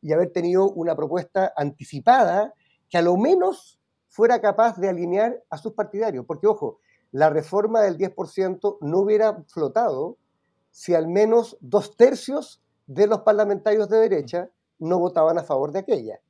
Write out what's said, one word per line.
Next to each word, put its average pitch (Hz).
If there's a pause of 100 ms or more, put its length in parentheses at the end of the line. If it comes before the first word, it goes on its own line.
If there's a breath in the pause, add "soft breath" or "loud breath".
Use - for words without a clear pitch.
y 156
haber 170
tenido 185
una 165
propuesta 175
anticipada 175 (380)
que 175
a 170
lo 175
menos 359 (300)
fuera 233
capaz 214
de 180
alinear 180 (100)
a 160
sus 220
partidarios. 196
Porque, 196
ojo, 151 (320)
la 151
reforma 202
del 185
diez 180
por 180
ciento 190
no 156
hubiera 208
flotado 165 (540)
si -
al 160
menos 220
dos 202
tercios 269 (260)
de 156
los 214
parlamentarios 208
de 220
derecha 180 (300)
no 170
votaban 170
a 156
favor 147
de 160
aquella. 131